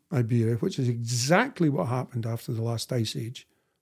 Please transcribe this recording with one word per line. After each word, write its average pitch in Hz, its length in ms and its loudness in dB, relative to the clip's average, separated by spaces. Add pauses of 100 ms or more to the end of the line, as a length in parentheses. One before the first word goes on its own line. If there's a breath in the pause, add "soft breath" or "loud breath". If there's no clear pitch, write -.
(120)
Iberia, 120 440 2
which 143 240 -2
is 127 100 2
exactly 131 800 2
what 135 180 0
happened 123 380 -2
after 117 260 -6
the 110 120 -2
last 113 280 -4
ice 120 240 0
age 120 320 -8 (340)